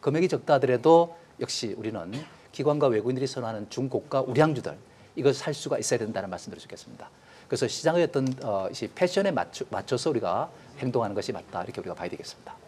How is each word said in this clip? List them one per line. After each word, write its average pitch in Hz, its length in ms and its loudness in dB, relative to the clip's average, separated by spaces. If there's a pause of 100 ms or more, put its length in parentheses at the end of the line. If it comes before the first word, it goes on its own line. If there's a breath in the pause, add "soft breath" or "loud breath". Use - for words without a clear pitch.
금액이 160 280 2
적다 151 260 2
하더라도 143 600 6 (240 loud breath)
역시 113 360 -4
우리는 104 380 -8 (380 loud breath)
기관과 147 340 2
외국인들이 123 400 2
선호하는 113 460 -6
중고가 131 500 -2
우량주들 135 560 2 (380 loud breath)
이걸 131 180 4
살 143 220 -4
수가 135 240 -4
있어야 117 180 0
된다는 104 320 -4
말씀드릴 92 320 -12
수 - 60 -20
있겠습니다. - 420 -18 (380 loud breath)
그래서 123 200 0
시장의 165 360 2
어떤, 143 240 2 (160)
어, 98 280 -2
이 - 180 -8
패션에 190 420 2
맞추-, - 400 -4
맞춰서 123 400 -2
우리가 107 400 -2 (260 loud breath)
행동하는 117 380 -2
것이 101 160 -4
맞다 87 320 -8
이렇게 92 180 -10
우리가 87 140 -8
봐야 87 160 -8
되겠습니다. - 460 -14 (100)